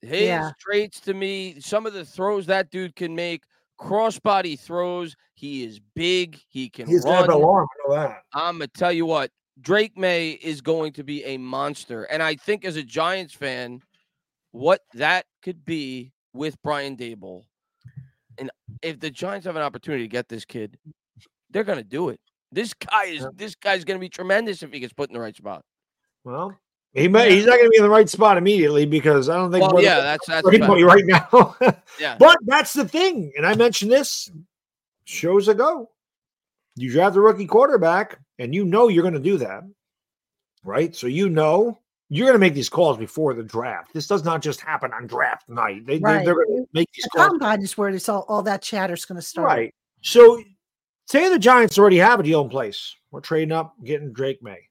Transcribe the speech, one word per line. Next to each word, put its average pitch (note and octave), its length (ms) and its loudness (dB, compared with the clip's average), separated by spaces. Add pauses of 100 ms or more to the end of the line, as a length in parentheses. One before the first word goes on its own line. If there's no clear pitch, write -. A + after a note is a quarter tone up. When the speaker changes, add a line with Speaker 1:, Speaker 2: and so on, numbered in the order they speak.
Speaker 1:
His D3+ 220 -6
Speaker 2:
Yeah. D#3+ 360 -4
Speaker 1:
traits G#3 420 -6
to G3 120 -10
me, F#3+ 460 -10
some G#3+ 260 -6
of G#3+ 80 -10
the F3+ 120 -16
throws G3 420 -6
that F#3+ 240 -4
dude F#3 240 -12
can E3 200 -10
make, E3+ 280 -10 (360)
crossbody G3 800 -4
throws. F3 560 -8 (180)
He C#3 320 -14
is G#2+ 140 -18 (140)
big. F3 540 -6
He C3 220 -12
can - 180 -16
Speaker 3:
He's E3+ 160 0
got F3+ 240 2
Speaker 1:
run. D#3 120 2
Speaker 3:
the D3+ 60 4
arm, F3 220 2
I C#3+ 220 -12
know C#3+ 60 2
that. C3 280 -8 (100)
Speaker 1:
I'ma D#3+ 400 -8
tell F3 200 -4
you E3 120 -4
what, D3+ 240 -4 (320)
Drake G#3 360 -2
Maye F3 340 -2
is D3 300 -12
going D#3 320 -4
to D3 100 -16
be C#3+ 220 -12
a C3+ 120 -10
monster. C3 680 -10
And D#3 180 -6
I D#3 120 -4
think G#3 300 -8
as E3 120 -10
a D3+ 60 -10
Giants D#3+ 500 -6
fan, B2+ 480 -12 (680)
what D3+ 280 0 (140)
that D#3 320 -2 (160)
could E3 240 -16
be C3 480 -12 (200)
with D3 300 -10
Brian C#3+ 320 -8
Daboll. G2+ 480 -18 (960)
And C3 120 -14 (320)
if D#3+ 200 -12
the D#3 100 -10
Giants F#3 340 -12
have E3+ 120 -10
an D#3 40 -6
opportunity C#3 440 -8
to - 20 -16
get A#2+ 220 -8
this A2+ 160 -16
kid, A2 320 -14 (720)
they're G#3 160 -6
gonna E3 180 -8
do C#3 240 -8
it. A#2+ 140 -12 (320)
This G#3 200 -6
guy G#3 340 -4
is, D3+ 160 -12
Speaker 3:
Yeah. C3+ 120 -12
Speaker 1:
this G#3 200 -16
guy's F#3+ 280 -4
gonna F#3 160 -8
be F#3 80 -12
tremendous G3 560 -6
if C#3+ 80 -18
he C#3+ 80 -14
gets A#2+ 140 -12
put C#3+ 160 -8
in - 40 -20
the A#2+ 60 -10
right A2 160 -12
spot. F#2+ 300 -16 (580)
Speaker 3:
Well, D#3+ 340 -10 (360)
he D3 160 2
may, A3 180 6
Speaker 2:
Yeah. F#3+ 80 8
Speaker 3:
he's G#3 100 2
not B3 120 6
gonna A#3 120 6
be A3+ 60 6
in A3 80 8
the G#3 60 6
right G#3+ 180 6
spot G3+ 300 4
immediately E3 480 2
because D3 420 2
I E3 80 -2
don't F3+ 160 -2
think F#3 120 4
Speaker 1:
Well, F#3+ 120 4
Speaker 3:
we're F3+ 60 6
Speaker 1:
yeah, F#3 160 4
Speaker 3:
the C#3 60 2
Speaker 1:
that's, D3 240 -4
that's D#3+ 200 -2
Speaker 3:
for F#3 60 6
anybody F#3+ 300 6
Speaker 1:
a F3 40 8
fact. F3+ 80 10
Speaker 3:
right G3+ 100 6
now. F#3 540 4
<laughs> - 400 0
Speaker 1:
Yeah. C#3+ 180 -6
Speaker 3:
But A3 280 10
that's D4 260 0
the C4+ 160 -2
thing, D4+ 500 -2
and D3+ 80 -2
I G#3 100 2
mentioned A3+ 360 0
this - 380 0 (760)
shows F#3+ 440 0
ago. B3 420 0 (840)
You B2 160 -10
draft F3+ 260 2
a G3 40 4
rookie G#3 240 4
quarterback, G#3+ 720 2 (200)
and B2 160 -8
you G3+ 80 -2
know G3+ 240 4
you're E3+ 160 2
gonna E3+ 160 -2
do F3+ 180 -2
that, G#2 260 -8 (1000)
right? C3+ 320 -4
So B2 120 -8
you E3 220 -2
know E3+ 500 0 (300)
you're F3+ 180 0
gonna B3+ 120 6
make F#3 140 4
these C#3 160 -6
calls D3+ 280 0
before C3+ 360 -4
the A#2 100 -10
draft. A2+ 500 -10
This D#3 140 -10
does G3 160 -2
not E3 180 -4
just D3 200 -8
happen C#3+ 320 -8
on A#2 140 -12
draft B2 420 -6
night. A2+ 360 -6
They, C#3 140 -4
Speaker 2:
Right. G#3 200 2
Speaker 3:
they, F3+ 60 -4
they're F3 100 2 (100)
gonna - 280 -4
make E3 200 -2
these E3+ 120 -12
Speaker 2:
The - 120 -8
Speaker 3:
calls. F#4+ 120 6
Speaker 2:
combine A#3 340 -2
is - 140 -10
where G3+ 120 -2
it's F#3+ 200 -8
all, G3+ 180 -4
all G#3 160 -4
that G3 180 -4
chatter's F#3 440 -8
gonna F3+ 160 -14
start. - 260 -6
Speaker 3:
Right. A#2+ 280 -2 (260)
So A#3 400 8 (680)
say E4 220 2
the F4 100 2
Giants A#3 400 4
already G3+ 180 8
have G#3 220 6
a F3 40 -2
deal D3+ 180 2
in C3 80 -4
place. A#2 460 -10 (160)
We're C#3+ 100 -18
trading D#3 320 -4
up, D#3+ 200 -6 (100)
getting C#3+ 300 -10
Drake C3 300 -8
Maye. F#2+ 280 -20